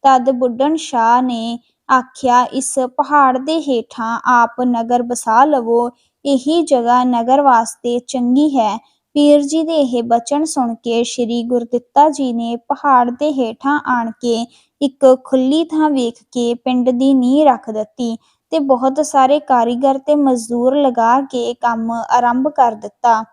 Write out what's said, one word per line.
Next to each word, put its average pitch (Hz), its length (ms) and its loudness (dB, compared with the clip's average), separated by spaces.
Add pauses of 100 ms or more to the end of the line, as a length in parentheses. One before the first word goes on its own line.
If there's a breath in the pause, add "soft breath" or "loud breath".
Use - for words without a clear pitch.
ਤਦ 262 260 4
ਬੁੱਢਣ 254 480 -2
ਸ਼ਾਹ 240 440 0
ਨੇ 233 360 -6 (300)
ਆਖਿਆ, 247 560 0
"ਇਸ - 340 -6 (180)
ਪਹਾੜ 277 420 2
ਦੇ 311 220 -2
ਹੇਠਾਂ 233 580 -4 (140)
ਆਪ 240 340 2
ਨਗਰ 240 360 0
ਬਸਾ 240 420 2
ਲਵੋ, 240 440 0 (360)
ਇਹੀ 277 380 0
ਜਗ੍ਹਾ 247 420 2
ਨਗਰ 247 360 2
ਵਾਸਤੇ 240 640 0
ਚੰਗੀ 254 420 0 (100)
ਹੈ।" 214 180 0 (380)
ਪੀਰ 294 280 6
ਜੀ 311 200 -2
ਦੇ 320 140 -2
ਇਹ 254 260 0
ਬਚਨ 233 420 -2
ਸੁਣ 254 300 -4
ਕੇ 233 300 -2
ਸ਼੍ਰੀ 233 380 -4
ਗੁਰਦਿੱਤਾ 240 640 0
ਜੀ 269 240 -4
ਨੇ 233 240 -6 (120)
ਪਹਾੜ 262 420 2
ਦੇ 294 220 -4
ਹੇਠਾਂ 269 460 -4 (100)
ਆਣ 233 220 -2 (100)
ਕੇ 233 240 -2 (360 soft breath)
ਇੱਕ 269 260 0 (180)
ਖੁੱਲ੍ਹੀ 269 400 0
ਥਾਂ 311 260 -2
ਵੇਖ 240 320 -4 (100)
ਕੇ 240 220 -2
ਪਿੰਡ 247 360 -2
ਦੀ 254 240 2
ਨੀਂਹ 262 320 2
ਰੱਖ 240 240 0
ਦਿੱਤੀ 220 460 -6 (360)
ਤੇ 320 60 0
ਬਹੁਤ 269 480 0
ਸਾਰੇ 277 340 2
ਕਾਰੀਗਰ 254 580 0
ਤੇ 294 160 0
ਮਜ਼ਦੂਰ 247 640 0
ਲਗਾ 247 460 2
ਕੇ 240 320 -6
ਕੰਮ 226 380 -4
ਆਰੰਭ 240 560 0
ਕਰ 247 260 2
ਦਿੱਤਾ। 220 480 -2 (100)